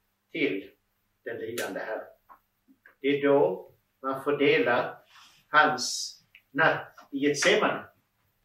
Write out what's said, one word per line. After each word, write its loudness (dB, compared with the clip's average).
till -4
den -10
lidande -8
Herren. -10
Det -2
är 0
då 2
man -6
får 0
dela 2
hans 0
natt -2
i -8
Getsemane, 2